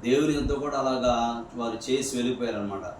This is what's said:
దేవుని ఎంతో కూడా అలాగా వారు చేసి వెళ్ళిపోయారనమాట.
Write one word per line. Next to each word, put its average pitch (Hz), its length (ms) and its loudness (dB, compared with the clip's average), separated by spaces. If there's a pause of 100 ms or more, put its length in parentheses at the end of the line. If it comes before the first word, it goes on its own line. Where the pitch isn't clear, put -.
దేవుని 143 340 4
ఎంతో 139 160 0
కూడా 139 240 -2
అలాగా 120 640 2 (100)
వారు 117 380 -4
చేసి 131 240 0
వెళ్ళిపోయారనమాట. 107 680 -2 (160)